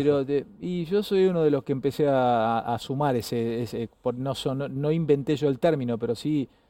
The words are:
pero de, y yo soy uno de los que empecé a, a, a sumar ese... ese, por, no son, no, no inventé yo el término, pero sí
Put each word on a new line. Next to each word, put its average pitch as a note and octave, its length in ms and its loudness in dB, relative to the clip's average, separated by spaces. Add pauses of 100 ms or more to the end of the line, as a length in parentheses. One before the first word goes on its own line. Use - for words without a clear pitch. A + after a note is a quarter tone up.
pero C#3+ 220 2
de, C#3 200 -2 (160)
y F3 240 -4
yo G3+ 180 -2
soy F#3+ 240 2
uno F3 160 2
de D3+ 80 4
los C#3+ 120 2
que - 100 -4
empecé C#3 360 0
a, A#2+ 500 4
a, A#2 160 -2
a A2+ 60 -2
sumar C#3 360 -2
ese... A#2 460 -2
ese, A#2 260 -6 (140)
por, B2 120 -2
no C3 200 -6
son, C3+ 240 -4
no, C#3 100 -6
no C#3 220 -2
inventé D3+ 460 2
yo C#3+ 120 0
el C3+ 120 0
término, C3+ 360 2
pero A#2 200 -2
sí D3 320 -2 (220)